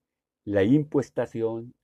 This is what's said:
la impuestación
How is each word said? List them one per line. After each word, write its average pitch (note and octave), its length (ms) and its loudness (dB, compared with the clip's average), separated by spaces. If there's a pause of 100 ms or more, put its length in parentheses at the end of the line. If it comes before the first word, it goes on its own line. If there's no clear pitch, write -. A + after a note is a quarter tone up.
(440)
la G2 180 0
impuestación A#2+ 1200 -2